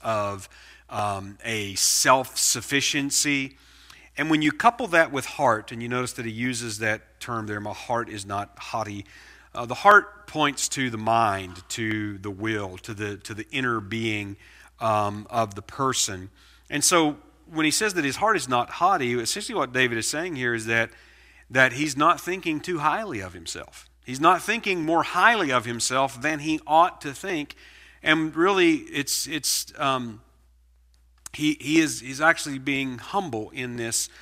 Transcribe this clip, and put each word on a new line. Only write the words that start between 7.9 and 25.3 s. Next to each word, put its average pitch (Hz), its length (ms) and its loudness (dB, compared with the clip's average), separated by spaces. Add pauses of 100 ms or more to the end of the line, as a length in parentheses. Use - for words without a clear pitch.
is 98 160 -10
not 101 340 -6
haughty," 104 460 -6 (480)
uh, 120 140 -8
the 123 80 -4
heart - 540 6
points 147 420 0
to 131 180 -2
the 113 80 -6
mind, 107 720 0
to 107 480 -4
the 101 120 -8
will, 98 480 -4
to 113 160 -12
the, 101 240 -6
to 110 160 -12
the 107 160 -12
inner 127 300 -2
being, 104 560 -4 (440)
um, 107 480 0
of 113 260 -2
the 98 80 -10
person. 104 680 -2 (400)
And 147 140 -2
so 156 320 4 (340)
when 156 140 0
he 156 60 4
says 208 240 0
that 165 100 0
his 135 120 0
heart 214 200 2
is 127 120 -4
not 120 220 0
haughty, 165 440 2
essentially 202 420 -4
what 135 160 -2
David 123 260 2
is 110 100 -2
saying 160 280 -4
here 123 180 0
is 113 120 -4
that, 113 240 2 (600)
that 127 240 4
he's 139 220 -4
not 151 240 4
thinking 175 400 -4
too 175 180 -4
highly 156 420 -2
of 92 140 -10
himself. - 540 -14 (160)
He's 127 160 -8
not 170 200 6
thinking 196 440 -2
more 160 180 2
highly 190 480 4